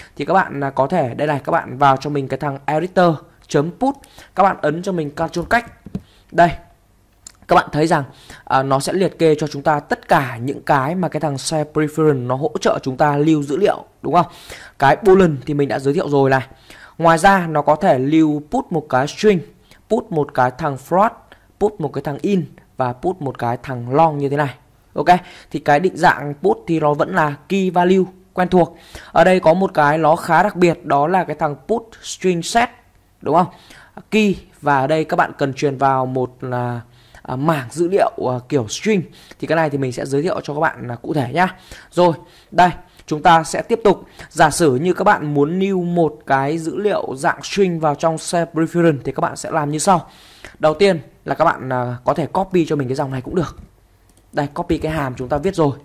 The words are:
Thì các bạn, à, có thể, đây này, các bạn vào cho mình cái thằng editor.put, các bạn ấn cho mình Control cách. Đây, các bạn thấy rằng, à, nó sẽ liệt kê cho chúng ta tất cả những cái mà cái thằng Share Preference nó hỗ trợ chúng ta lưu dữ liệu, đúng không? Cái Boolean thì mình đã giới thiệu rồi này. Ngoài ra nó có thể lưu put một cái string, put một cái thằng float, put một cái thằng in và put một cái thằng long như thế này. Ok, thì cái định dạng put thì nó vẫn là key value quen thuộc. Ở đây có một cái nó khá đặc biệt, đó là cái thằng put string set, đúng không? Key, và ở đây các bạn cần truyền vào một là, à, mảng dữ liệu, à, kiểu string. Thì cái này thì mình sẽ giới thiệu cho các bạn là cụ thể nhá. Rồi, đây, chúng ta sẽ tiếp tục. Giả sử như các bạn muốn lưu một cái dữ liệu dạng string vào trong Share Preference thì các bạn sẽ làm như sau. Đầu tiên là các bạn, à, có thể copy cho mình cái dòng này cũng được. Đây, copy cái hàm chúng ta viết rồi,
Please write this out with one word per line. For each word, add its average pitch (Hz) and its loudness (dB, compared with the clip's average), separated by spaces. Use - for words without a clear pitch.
Thì 143 -8
các 156 0
bạn, 139 0
à, 135 -4
có 135 0
thể, 139 -2
đây 143 -4
này, 143 -2
các 160 -6
bạn 127 -2
vào 135 4
cho 147 -8
mình 139 -4
cái 131 -6
thằng 139 -8
editor.put, 170 -2
các 185 4
bạn 190 2
ấn 156 -2
cho 196 -4
mình 156 -4
Control 165 -6
cách. 240 -2
Đây, 170 4
các 170 2
bạn - 2
thấy 151 0
rằng, 160 2
à, 131 0
nó 135 2
sẽ 151 -4
liệt 180 0
kê 160 4
cho 151 -2
chúng 139 -10
ta 151 2
tất - -6
cả 131 0
những 123 -6
cái 147 0
mà 185 -2
cái 151 -6
thằng 147 -2
Share 151 -4
Preference 151 0
nó 127 -2
hỗ 135 -4
trợ - 0
chúng 143 -6
ta 147 2
lưu 151 2
dữ 139 -4
liệu, 190 0
đúng 135 -4
không? 170 2
Cái 139 4
Boolean 185 6
thì 151 -4
mình 143 0
đã 120 -4
giới 139 0
thiệu 151 -2
rồi 139 2
này. 131 0
Ngoài 165 4
ra 185 4
nó 151 0
có 151 2
thể 156 2
lưu 151 2
put 254 -2
một 156 -2
cái 127 0
string, 202 2
put 233 -2
một 151 -2
cái 127 2
thằng 147 -4
float, 196 2
put 208 0
một 139 -6
cái 143 -6
thằng 143 -6
in 190 0
và 127 -2
put 180 -6
một 131 -8
cái 120 -4
thằng 123 -8
long 156 2
như 139 -2
thế 143 -4
này. 147 0
Ok, 147 -4
thì 147 -6
cái 147 2
định 185 -2
dạng 147 0
put 208 2
thì 160 0
nó 151 2
vẫn 156 -2
là 151 0
key 190 0
value 180 2
quen 180 -2
thuộc. 180 2
Ở 165 4
đây 185 4
có 165 6
một 185 0
cái 151 2
nó 160 4
khá 170 2
đặc 208 -4
biệt, 175 2
đó 139 2
là 180 0
cái 151 -8
thằng 151 -2
put 226 -2
string 175 -4
set, - 0
đúng 147 0
không? 175 4
Key, 214 2
và 143 2
ở 131 0
đây 160 0
các 160 -6
bạn 170 2
cần 139 -2
truyền 135 -4
vào 135 0
một 127 -4
là, 123 -6
à, - -10
mảng 139 -2
dữ 170 -2
liệu, 185 0
à, 127 -4
kiểu 127 -2
string. 202 -2
Thì - -10
cái 156 0
này 160 2
thì 143 -2
mình 135 -4
sẽ 123 -8
giới 139 -2
thiệu 180 -4
cho 147 -8
các 143 -6
bạn 123 -4
là 120 -8
cụ - -8
thể 123 -4
nhá. 165 0
Rồi, 175 4
đây, 175 4
chúng 151 -6
ta 165 6
sẽ 165 -4
tiếp 220 -2
tục. - 2
Giả 160 4
sử 143 2
như 170 0
các 190 -4
bạn 165 0
muốn 147 0
lưu 196 0
một 170 0
cái 139 0
dữ 160 -8
liệu 196 -2
dạng 143 -4
string 180 0
vào 151 0
trong 165 -2
Share 165 -4
Preference 165 2
thì 139 -6
các - -6
bạn - -4
sẽ - -12
làm 147 -2
như 151 -4
sau. 170 2
Đầu 156 2
tiên 190 2
là 143 -4
các 160 2
bạn, 131 0
à, 123 -4
có 135 2
thể 147 -2
copy 185 0
cho 156 -2
mình 139 -2
cái 131 -4
dòng 139 -4
này 135 -6
cũng - -10
được. 165 -4
Đây, 143 -2
copy 170 -4
cái 156 -4
hàm 139 -4
chúng 127 -8
ta 147 0
viết 185 -4
rồi, 151 2